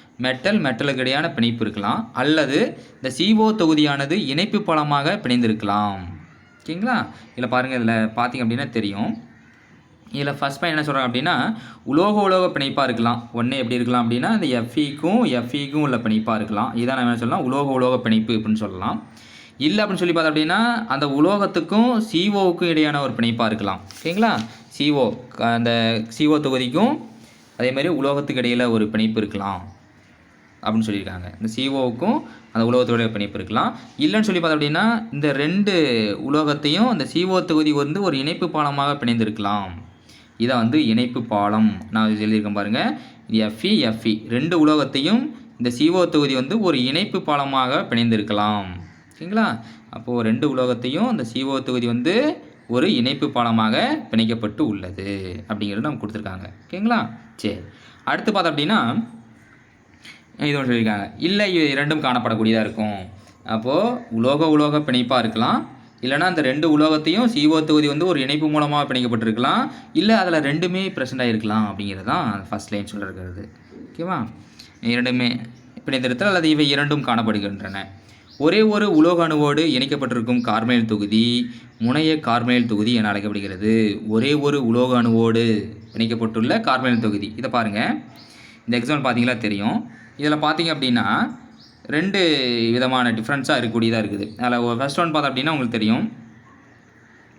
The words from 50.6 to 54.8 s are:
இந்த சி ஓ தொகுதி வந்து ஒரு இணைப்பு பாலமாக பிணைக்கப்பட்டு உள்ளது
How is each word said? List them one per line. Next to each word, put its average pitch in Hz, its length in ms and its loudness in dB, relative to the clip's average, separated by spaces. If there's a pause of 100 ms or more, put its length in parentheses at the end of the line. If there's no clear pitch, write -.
இந்த 160 140 -2
சி 120 200 -4
ஓ 135 160 -2
தொகுதி 123 280 0
வந்து 123 260 0 (540)
ஒரு 127 260 2
இணைப்பு 135 340 0
பாலமாக 113 480 2 (300)
பிணைக்கப்பட்டு 113 580 0
உள்ளது 95 440 -6 (360)